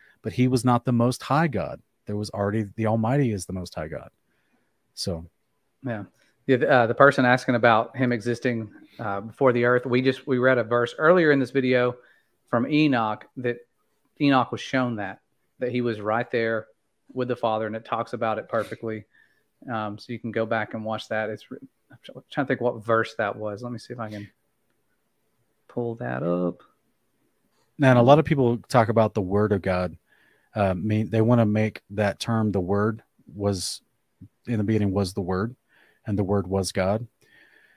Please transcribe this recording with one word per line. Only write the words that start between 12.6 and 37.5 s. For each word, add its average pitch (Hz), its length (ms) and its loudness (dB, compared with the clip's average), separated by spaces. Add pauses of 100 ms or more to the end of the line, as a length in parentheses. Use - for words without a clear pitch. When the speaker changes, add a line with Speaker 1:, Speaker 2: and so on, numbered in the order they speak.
Speaker 2:
Enoch 127 640 0
that 120 220 -4 (640)
Enoch 135 320 2
was 107 80 -8
shown 127 340 -4
that, 101 240 -10 (400)
that 123 100 -4
he 123 120 -2
was 117 180 -2
right 107 320 -2
there 113 360 -2 (460)
with 127 140 -4
the 123 80 -2
Father, 110 320 -2
and 107 80 -8
it 113 80 -12
talks 117 300 -6
about 110 260 -4
it - 80 -10
perfectly. 110 560 -6 (640)
Um, 107 280 -8
so - 160 -14
you 113 60 -10
can 117 120 -10
go 113 140 -2
back 107 280 -4
and 110 120 -8
watch 110 240 -8
that. 110 200 -4
It's - 220 -12
re-, 127 60 -14 (340)
I'm 127 100 -20
try-, - 200 -20 (100)
trying 139 140 -2
to - 20 -12
think 131 140 -2
what 120 240 -4
verse 113 300 0
that 101 200 -2
was. 104 280 -8
Let 123 100 -10
me 117 60 -10
see - 140 -14
if 117 60 -14
I 110 100 -8
can 104 200 -12 (1400)
pull 117 280 -6
that 120 280 -6
up. 87 400 -2 (1120)
Speaker 1:
Now, 139 120 6
and 123 100 6
a - 20 8
lot 135 160 10
of 156 60 4
people 127 360 2 (100)
talk 117 180 4
about 110 260 2
the 107 80 -2
Word 101 300 2
of 98 100 0
God. 90 360 -2 (580)
Uh, 98 180 2
mean, 107 360 -2
they 110 100 0
wanna 117 260 4
make 107 440 -2
that 101 320 -2
term, 110 320 -2
the 98 80 0
Word 101 420 -2 (320)
was, 101 460 -4 (680)
in 120 100 -2
the 104 60 -2
beginning 104 300 0
was 95 200 -2
the 101 80 -6
Word, 92 320 -4 (520)
and 101 120 -4
the 104 60 2
Word 95 240 -2
was 95 240 -2
God. 98 340 -2 (720)